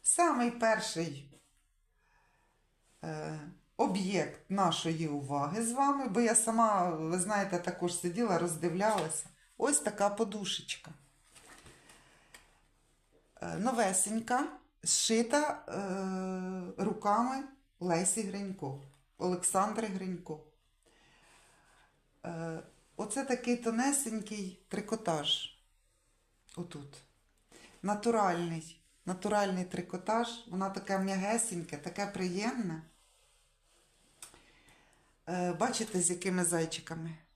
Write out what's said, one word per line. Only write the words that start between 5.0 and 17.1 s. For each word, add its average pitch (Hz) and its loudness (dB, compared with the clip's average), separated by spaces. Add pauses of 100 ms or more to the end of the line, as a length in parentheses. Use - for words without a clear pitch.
уваги 143 -2
з 233 -2
вами, 277 2
бо 214 2
я 233 4
сама, 220 4
ви 160 0
знаєте, 196 0
також 175 -2
сиділа, 180 2
роздивлялася. 175 0 (320)
Ось 285 4
така 208 2
подушечка. 202 -4 (2500)
Е, 170 -6
новесенька, 226 0 (360)
зшита, 233 2
е, 185 -4
руками 240 2 (360)